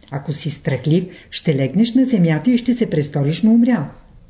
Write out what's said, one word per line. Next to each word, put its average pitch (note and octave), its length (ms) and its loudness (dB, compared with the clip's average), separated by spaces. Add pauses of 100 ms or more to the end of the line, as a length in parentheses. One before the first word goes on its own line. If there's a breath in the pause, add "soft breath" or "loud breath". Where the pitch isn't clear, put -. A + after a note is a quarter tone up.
(100)
ако C#3+ 220 -8
си - 180 -6
страхлив, D#3+ 580 -2 (220 loud breath)
ще - 260 -2
легнеш F#3 380 0
на C4 100 4
земята E3+ 460 2
и A#3+ 80 2
ще A#3+ 160 -2
се - 160 -2
престориш D3 520 -2
на A3 80 4
умрял. A#3 360 2 (440)